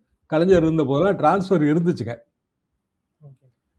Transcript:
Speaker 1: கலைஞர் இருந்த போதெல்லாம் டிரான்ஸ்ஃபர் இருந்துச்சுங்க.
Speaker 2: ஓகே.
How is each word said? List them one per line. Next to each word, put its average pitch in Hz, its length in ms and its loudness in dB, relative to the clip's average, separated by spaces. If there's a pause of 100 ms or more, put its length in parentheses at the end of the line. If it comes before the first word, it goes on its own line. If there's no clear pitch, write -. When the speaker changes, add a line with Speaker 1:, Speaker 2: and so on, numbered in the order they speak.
(260)
Speaker 1:
கலைஞர் 170 360 2
இருந்த 160 220 0
போதெல்லாம் 151 340 0
டிரான்ஸ்ஃபர் 180 440 0
இருந்துச்சுங்க. 147 540 -2 (1080)
Speaker 2:
ஓகே. 135 260 -20 (300)